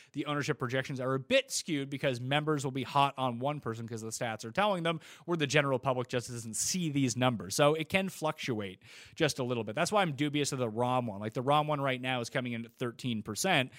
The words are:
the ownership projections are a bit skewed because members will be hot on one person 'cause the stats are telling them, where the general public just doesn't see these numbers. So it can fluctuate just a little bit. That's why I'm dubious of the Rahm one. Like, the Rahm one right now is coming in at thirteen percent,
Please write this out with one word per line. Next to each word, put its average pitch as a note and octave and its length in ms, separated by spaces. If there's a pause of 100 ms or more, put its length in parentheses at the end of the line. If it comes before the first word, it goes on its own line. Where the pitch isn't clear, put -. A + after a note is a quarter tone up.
(140)
the C#3+ 120
ownership D3 320
projections C3 420
are C3 140
a C3+ 60
bit B3+ 320
skewed C#3 380
because C3+ 300
members C#3+ 440
will C#3 80
be C3 120
hot C#3 340
on B2 220
one C#3+ 200
person A2+ 280
'cause A2+ 140
the A2 80
stats A2+ 360
are A2+ 60
telling F#3+ 320
them, E3 160 (260)
where E3+ 120
the D3 80
general C#3 320
public B2+ 300
just B2 220
doesn't A#2 260
see F3 340
these C3+ 260
numbers. B2 380
So D3 220
it D#3+ 120
can F#3+ 220
fluctuate G#2+ 720 (320)
just D3+ 260
a C3 40
little A#2+ 200
bit. G#2+ 120
That's E3+ 160
why G#3 100
I'm E3 120
dubious C#3+ 380
of C#3 80
the A#2 120
Rahm B2 340
one. G2+ 140
Like, A2 140
the B2+ 100
Rahm D3+ 240
one D3 140
right C3 200
now B2+ 200
is A#2 80
coming B2 240
in A#2 120
at - 120
thirteen A#2+ 460
percent, C3 560